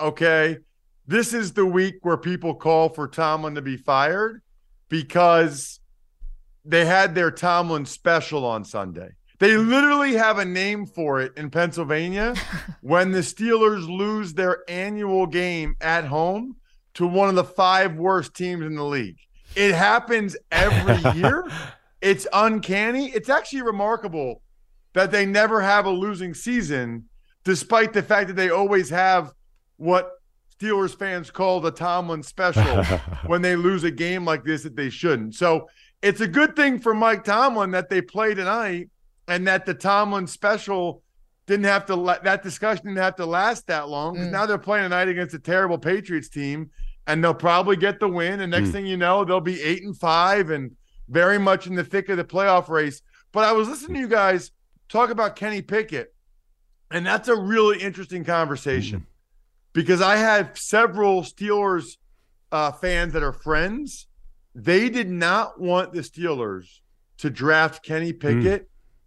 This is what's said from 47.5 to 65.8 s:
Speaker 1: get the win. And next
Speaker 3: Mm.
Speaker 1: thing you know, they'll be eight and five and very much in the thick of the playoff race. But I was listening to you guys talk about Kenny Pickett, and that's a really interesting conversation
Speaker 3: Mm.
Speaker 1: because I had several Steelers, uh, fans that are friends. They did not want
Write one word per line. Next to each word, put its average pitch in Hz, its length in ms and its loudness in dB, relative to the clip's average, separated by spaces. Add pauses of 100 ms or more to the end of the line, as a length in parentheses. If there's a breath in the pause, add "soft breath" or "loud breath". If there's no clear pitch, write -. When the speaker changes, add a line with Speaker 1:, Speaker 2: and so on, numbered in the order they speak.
Speaker 1:
get 196 220 -2
the 208 100 0
win. 180 320 -4
And 180 100 -6
next 190 180 0
Speaker 3:
Mm. 170 40 -2
Speaker 1:
thing 196 140 -6
you 185 120 -4
know, 185 260 2
they'll 185 160 2
be 165 220 -4
eight 180 200 -2
and 196 140 -10
five 175 540 2
and 135 220 -6 (360)
very 180 300 4
much 190 280 2
in 185 80 -8
the 175 100 -2
thick 190 260 -4
of 190 80 -2
the 170 60 -2
playoff 185 440 2
race. 151 320 -2 (320 soft breath)
But 214 120 2
I 220 80 4
was 220 160 2
listening 302 260 -10
to 277 60 -4
you 247 80 -4
guys 190 420 2 (400)
talk 233 200 2
about 208 260 -2
Kenny 202 260 -6
Pickett, 185 520 -6 (760)
and 175 160 -4
that's 214 220 -2
a 240 80 4
really 208 440 2
interesting 180 440 -10
conversation 135 760 -2
Speaker 3:
Mm. - 60 -16 (640)
Speaker 1:
because 175 300 2
I 196 140 4
had 214 400 2
several 202 640 2
Steelers, 202 760 -2 (560)
uh, 151 200 0
fans 175 420 -2
that 156 80 0
are 139 120 -2
friends. 190 720 -4 (480)
They 180 360 2
did 233 200 -2
not 180 500 0
want 180 340 0